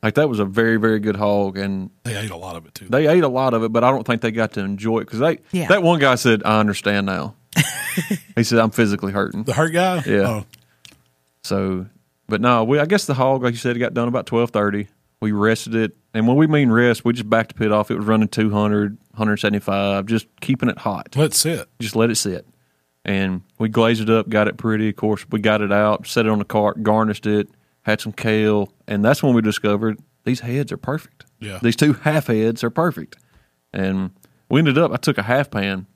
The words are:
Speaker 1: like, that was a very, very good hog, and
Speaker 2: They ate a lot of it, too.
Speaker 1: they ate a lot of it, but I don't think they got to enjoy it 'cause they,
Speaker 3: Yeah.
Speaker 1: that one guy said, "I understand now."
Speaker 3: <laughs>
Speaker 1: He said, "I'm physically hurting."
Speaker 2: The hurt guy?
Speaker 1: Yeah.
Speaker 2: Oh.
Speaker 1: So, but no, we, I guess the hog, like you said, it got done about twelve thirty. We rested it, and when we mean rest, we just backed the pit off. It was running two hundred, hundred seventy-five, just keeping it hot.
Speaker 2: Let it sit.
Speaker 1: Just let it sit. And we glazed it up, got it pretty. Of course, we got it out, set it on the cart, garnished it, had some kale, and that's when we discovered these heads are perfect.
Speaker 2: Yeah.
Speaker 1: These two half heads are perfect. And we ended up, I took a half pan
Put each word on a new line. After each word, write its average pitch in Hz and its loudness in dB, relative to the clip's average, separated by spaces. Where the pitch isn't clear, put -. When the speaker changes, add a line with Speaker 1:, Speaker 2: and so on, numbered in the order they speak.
Speaker 1:
like, 110 0
that 151 4
was 117 -2
a 101 2
very, 113 2
very 110 2
good 104 -2
hog, 101 0
and 98 -6
Speaker 2:
They 110 -6
ate 104 -8
a 87 -12
lot 87 -14
of 80 -18
it, - -20
too. 95 -18
Speaker 1:
they 143 2
ate 170 4
a 139 2
lot 127 0
of 113 0
it, 113 -2
but 117 2
I 127 6
don't 123 -2
think 117 -2
they 117 -2
got 110 -2
to 104 -6
enjoy 101 -2
it - -8
'cause 107 -8
they, 160 0
Speaker 3:
Yeah. 175 -4
Speaker 1:
that 190 4
one 165 4
guy 135 4
said, 113 2
"I 107 4
understand 101 0
now." 95 -6
Speaker 3:
<laughs> 160 2
Speaker 1:
He 117 2
said, 117 2
"I'm 113 4
physically 101 0
hurting." 101 -4
Speaker 2:
The 127 -4
hurt 160 0
guy? 175 0
Speaker 1:
Yeah. 101 0
Speaker 2:
Oh. 107 -6
Speaker 1:
So, 95 -4
but 107 -2
no, 120 4
we, 131 2
I 147 2
guess 196 0
the 147 -2
hog, 131 0
like 120 0
you 117 -8
said, 120 -2
it 120 -6
got 120 -2
done 120 0
about 120 -4
twelve 117 -2
thirty. 104 0
We 107 -2
rested 110 0
it, 113 0
and 110 2
when 127 4
we 156 6
mean 147 4
rest, 117 4
we 120 2
just 113 -6
backed 113 2
the - -20
pit 107 0
off. 104 0
It 113 -2
was 104 -4
running 110 2
two 110 0
hundred, 104 0
hundred 104 -2
seventy-five, 98 -2
just 113 -2
keeping 127 -2
it - -6
hot. - -8
Speaker 2:
Let 151 2
it 151 -4
sit. - -4
Speaker 1:
Just 110 -8
let 113 2
it 107 -2
sit. - -6
And 95 -2
we 110 -2
glazed 113 2
it 107 -2
up, 113 2
got 107 2
it - -6
pretty. 110 -2
Of 101 -8
course, 107 -2
we 110 -2
got 107 2
it 101 -2
out, 107 2
set 117 0
it 110 2
on 107 0
the 98 -6
cart, 107 0
garnished 107 0
it, 104 0
had 107 -2
some 110 -8
kale, 107 0
and 104 -2
that's 127 4
when 139 4
we 117 4
discovered 107 0
these 127 -2
heads 127 -6
are - -10
perfect. - -10
Speaker 2:
Yeah. 101 -12
Speaker 1:
These 117 2
two 147 4
half 151 0
heads 113 0
are 117 0
perfect. 160 -4
And 95 -2
we 127 4
ended 143 4
up, - 2
I 127 -4
took - 0
a 104 -4
half 127 0
pan 98 -4